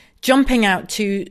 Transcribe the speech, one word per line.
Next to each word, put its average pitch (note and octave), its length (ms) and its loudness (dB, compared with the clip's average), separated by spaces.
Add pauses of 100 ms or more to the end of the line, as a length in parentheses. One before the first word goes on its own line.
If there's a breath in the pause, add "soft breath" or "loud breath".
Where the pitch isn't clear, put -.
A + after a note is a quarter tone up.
(220 loud breath)
jumping C4 440 2
out F#3 240 -2
to G3 420 -4